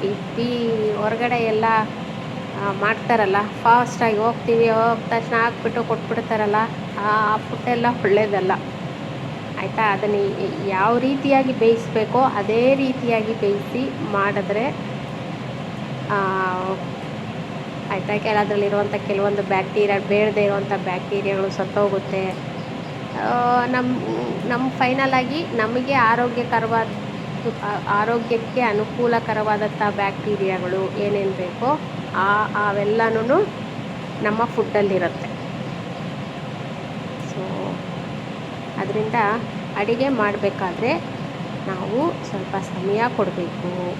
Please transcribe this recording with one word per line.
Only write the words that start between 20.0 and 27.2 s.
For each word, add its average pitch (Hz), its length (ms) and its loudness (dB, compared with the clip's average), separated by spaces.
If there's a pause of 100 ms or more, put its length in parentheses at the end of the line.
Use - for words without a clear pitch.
ಇರುವಂಥ 202 300 0 (100)
ಬ್ಯಾಕ್ಟೀರಿಯಾಗಳು 196 680 -2
ಸತ್ತೋಗುತ್ತೆ. 196 800 0
ಆ, - 1400 0
ನಮ್ಮ, 254 320 0 (520)
ನಮ್ಮ 254 200 0
ಫೈನಲಾಗಿ 262 720 2
ನಮಗೆ 240 500 0
ಆರೋಗ್ಯಕರವಾದ, 226 960 2 (760)